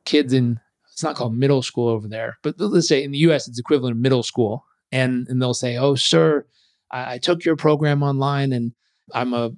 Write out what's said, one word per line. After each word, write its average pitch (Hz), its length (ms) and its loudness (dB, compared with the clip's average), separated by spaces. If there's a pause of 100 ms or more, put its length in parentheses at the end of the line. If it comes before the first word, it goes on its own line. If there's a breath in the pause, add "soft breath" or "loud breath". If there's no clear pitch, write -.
kids 143 260 2
in, 120 300 0 (320)
it's - 100 -12
not 151 140 -4
called 117 180 -4
middle 135 260 2
school 120 280 -2
over 107 180 -2
there, 113 340 -10
but 151 160 -4
let's 170 300 0
say 143 160 2
in 143 80 -8
the 139 60 -6
U 160 160 6
S 131 160 -2
it's 120 100 -12
equivalent 123 380 0
of 117 40 -2
middle 127 220 2
school. 117 400 -2 (280)
And, 127 360 0
and 127 140 -2
they'll 123 140 0
say, 123 220 -4
"Oh, 139 180 2
sir, 156 500 2 (460)
I, 127 240 -8
I - 20 -10
took 175 260 0
your 165 120 2
program 147 480 2
online, 139 500 0
and 120 180 -2 (420)
I'm 123 200 -2
a, 120 240 -2